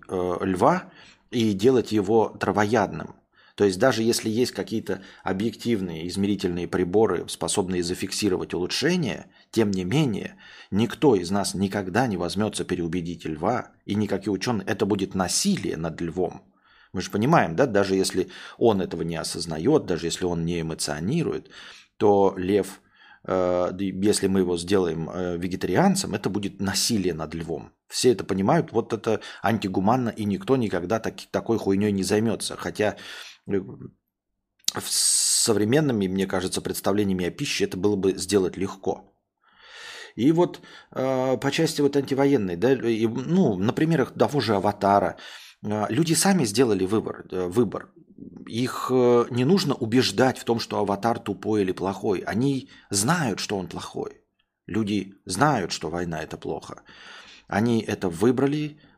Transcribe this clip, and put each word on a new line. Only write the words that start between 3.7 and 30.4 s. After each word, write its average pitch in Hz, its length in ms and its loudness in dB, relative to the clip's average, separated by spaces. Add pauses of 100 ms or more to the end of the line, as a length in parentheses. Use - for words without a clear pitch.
даже 113 240 2
если 113 260 0
есть 113 220 0
какие-то 101 500 -6 (220)
объективные 95 880 -2
измерительные 90 580 -2
приборы, 92 600 2
способные 90 540 -2
зафиксировать 92 720 -2
улучшение, 117 720 -2 (240)
тем 107 200 2
не 92 140 -2
менее, 117 500 0 (360)
никто 113 440 4
из 87 160 -2
нас 98 220 -2
никогда 98 540 0
не 101 100 -2
возьмётся 90 480 -2
переубедить 87 600 -4
льва, 85 440 -2 (160)
и 101 100 -4
никакие 98 380 0
учёные, 98 340 -2
это 104 180 0
будет 98 300 0
насилие 95 640 0
над 80 240 -6
львом. 85 420 -4 (480)
Мы 95 100 -4
же 90 100 -10
понимаем, 113 440 2
да, 127 100 4
даже 98 300 2
если 92 340 0 (280)
он 107 240 4
этого 85 220 -4
не 85 120 -4
осознаёт, 82 680 -2
даже 85 220 -2
если 82 180 -4
он 85 200 -2
не 85 160 -2
эмоционирует, 80 880 -4 (480)
то 101 400 4
лев, 95 440 0 (440)
э, 90 460 0
д-, 92 140 -6 (240)
если 98 180 2
мы 95 140 2
его 87 160 0
сделаем, 85 520 0
э, 90 280 -4
вегетарианцем, 92 760 0
это 104 160 -4
будет 98 320 -4
насилие 95 520 0
над 78 200 -8
львом. 80 380 -8 (160)
Все - 240 4
это 104 140 -2
понимают, 107 480 0
вот 110 200 -2
это 110 280 -2 (220)
антигуманно, 104 640 0
и 104 160 -6
никто 98 320 0